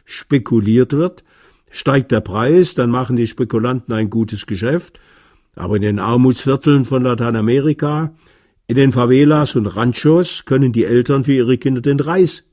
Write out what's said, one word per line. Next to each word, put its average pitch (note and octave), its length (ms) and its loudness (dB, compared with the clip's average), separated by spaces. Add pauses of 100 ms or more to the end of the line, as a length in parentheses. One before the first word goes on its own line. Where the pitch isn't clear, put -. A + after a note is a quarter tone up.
spekuliert A#2 880 0
wird? E3+ 300 -4 (480)
Steigt C#3 400 -2
der A2 100 0
Preis, C3 540 0
dann A#2+ 160 -2
machen B2+ 240 -2
die A#2 100 0
Spekulanten A#2+ 680 -4
ein A2 180 -2
gutes G#2+ 340 -4
Geschäft. A#2+ 540 -6 (560)
Aber F#2 220 -4
in F#2+ 40 0
den G#2 180 -2
Armutsvierteln C3 840 2
von C3 160 -2
Lateinamerika, C3 1120 -2 (540)
in A#2+ 80 -2
den C3+ 160 4
Favelas C#3 640 2
und A2 100 0
Ranchos B2+ 800 0
können C3+ 260 2
die A2 140 0
Eltern B2 380 0
für C#3 100 0
ihre B2+ 240 2
Kinder C3 240 -2
den C#3 180 0
Reis E3 540 0